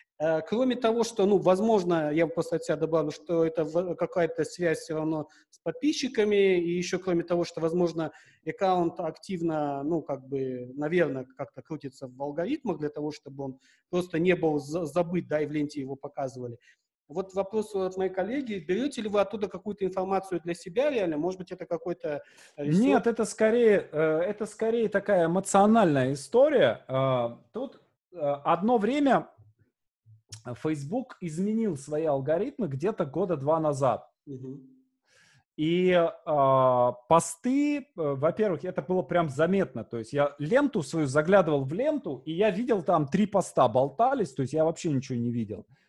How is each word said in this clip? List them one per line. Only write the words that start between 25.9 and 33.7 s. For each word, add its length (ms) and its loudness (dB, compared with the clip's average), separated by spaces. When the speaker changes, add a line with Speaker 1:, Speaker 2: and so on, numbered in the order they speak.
Speaker 2:
история. 760 4
Э, 500 0
тут, 280 -10
э, 40 -16
одно 600 2
время 520 2
Facebook 580 -4
изменил 560 -2
свои 280 -4
алгоритмы 640 0
где-то 380 -2
года 320 -2
два 220 0
назад. 500 0